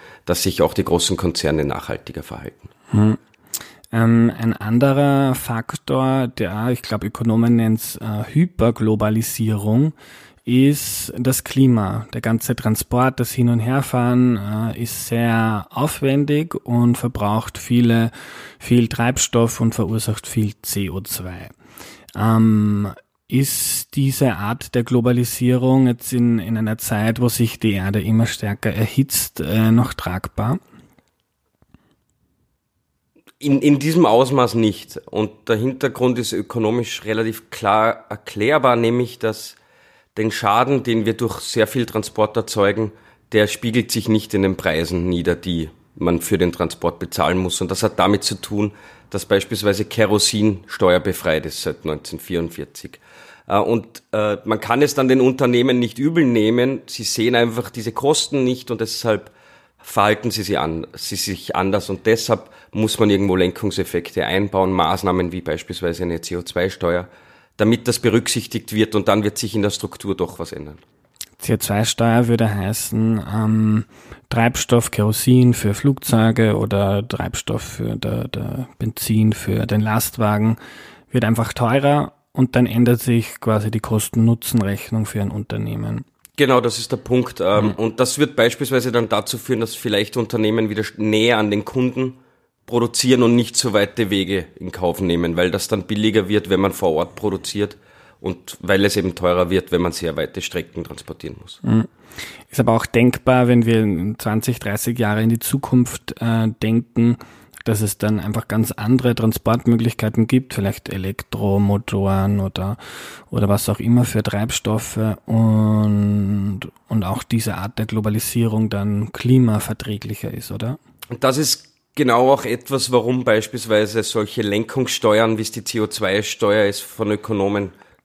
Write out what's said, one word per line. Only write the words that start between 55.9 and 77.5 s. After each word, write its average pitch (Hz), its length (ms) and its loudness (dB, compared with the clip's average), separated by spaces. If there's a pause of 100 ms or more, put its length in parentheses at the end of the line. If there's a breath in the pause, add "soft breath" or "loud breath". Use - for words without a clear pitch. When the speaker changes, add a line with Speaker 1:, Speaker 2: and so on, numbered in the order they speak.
Speaker 1:
übel 160 260 2
nehmen. 123 640 2
Sie - 180 -12
sehen 113 300 0
einfach 117 360 0
diese 113 220 -8
Kosten 143 520 0
nicht 127 260 -2
und 113 100 -4
deshalb 110 500 -2 (480 soft breath)
verhalten 107 520 0
sie, 104 120 -4
sie 92 160 -2
an, 80 360 -4
sie - 220 -10
sich - 400 -6
anders. 95 340 -2
Und 95 160 -6
deshalb 113 440 0 (200 loud breath)
muss 107 300 0
man 107 100 4
irgendwo 98 240 2
Lenkungseffekte 90 920 -2
einbauen, 95 480 0
Maßnahmen 90 600 0
wie 92 80 -8
beispielsweise 85 640 -6
eine 82 160 -4
C - 160 -10
O 87 60 -8
zwei 90 260 -2
Steuer, 90 400 -4 (480 soft breath)
damit 113 320 0
das 117 100 0
berücksichtigt - 760 -2
wird 107 220 0
und 101 140 0
dann 104 160 2
wird 101 140 -2
sich 104 160 -6
in 107 80 0
der 101 80 2
Struktur 98 440 -6
doch 90 240 -6
was 85 140 -10
ändern. 76 260 -14 (600)
Speaker 2:
C - 160 -2
O - 20 2
zwei 104 280 0
Steuer 117 440 2
würde 113 260 2
heißen, 107 680 -2 (100)
ähm, 110 500 2 (440 loud breath)
Treibstoff, 120 640 2
Kerosin 123 640 4
für 104 200 -2
Flugzeuge 113 840 2
oder 101 520 0
Treibstoff - 540 -6